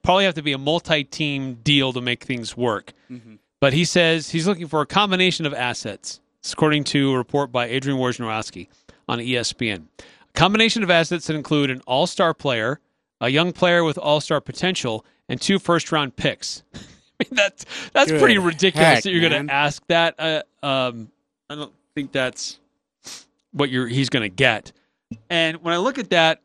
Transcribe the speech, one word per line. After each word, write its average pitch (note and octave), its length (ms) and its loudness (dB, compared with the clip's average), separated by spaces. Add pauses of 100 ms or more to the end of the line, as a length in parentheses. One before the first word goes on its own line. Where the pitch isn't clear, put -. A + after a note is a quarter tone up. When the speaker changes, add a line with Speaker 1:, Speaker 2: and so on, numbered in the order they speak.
Speaker 1:
probably F#3+ 220 4
have F3+ 100 0
to D3+ 80 -8
be C#3+ 100 -2
a C3+ 60 -2
multi-team C#3+ 1040 -2
deal C3+ 300 2
to B2 80 -4
make B2 240 -4
things A#2+ 320 -8
work. A#2 380 -4 (160)
Speaker 2:
Mm-hmm. A#2 240 -18 (260)
Speaker 1:
But C#3 140 4
he E3+ 100 4
says E3 460 2
he's E3 160 -2
looking F3 200 -2
for D3+ 140 -2
a C#3+ 60 -2
combination F#3 580 0
of C#3+ 80 -2
assets, A#2+ 680 -8 (180)
it's - 160 -10
according D3+ 300 2
to C#3 280 2
a B2+ 60 2
report C3 340 -2
by A#2+ 140 -2
Adrian C3+ 320 -4
Wojnarowski A2 680 -4 (400)
on A#2 120 -4
E B2 160 -2
S A#2 160 -4
P A#2 160 -4
N. F2+ 200 -6 (100)
A - 340 -20
combination G#3+ 500 2
of F3 80 -2
assets E3 360 2
that D#3 100 -2
include C#3+ 320 0
an B2+ 180 -8
all-star D#3+ 460 0
player, B2 480 -2 (400)
a A#2 80 0
young D#3+ 240 2
player F3 320 2
with D#3 140 -2
all-star D3 420 0
potential, C3 640 -4 (240)
and B2 100 -6
two G3 200 2
first-round D#3 580 0
picks. - 520 -4
<laughs> - 60 -20
I - 40 -16 (400)
mean, - 140 -4
that's, G3+ 340 0 (260)
that's C4 180 4
Speaker 2:
Good D#3 120 4
Speaker 1:
pretty G#3+ 160 6
ridiculous E3 500 4
Speaker 2:
heck, B2 140 6
Speaker 1:
that G3 80 -4
you're E3+ 100 2
gonna D3+ 220 2
Speaker 2:
man. D3 80 -8
Speaker 1:
ask D3 380 -2
that. E3 300 2
Uh, D#3 240 -2 (200)
um, B2+ 480 -2 (400)
I D3 60 -10
don't D3 180 -12 (200)
think C#3 180 -8
that's B2+ 460 -6 (960)
what C#3+ 160 0
you're, B2+ 180 0
he's B2+ 220 0
gonna A2 220 0
get. G#2+ 420 0 (560)
And E3 300 -2
when E3+ 160 -2
I - 20 0
look C4 220 -2
at A3 100 -8
that E3 360 2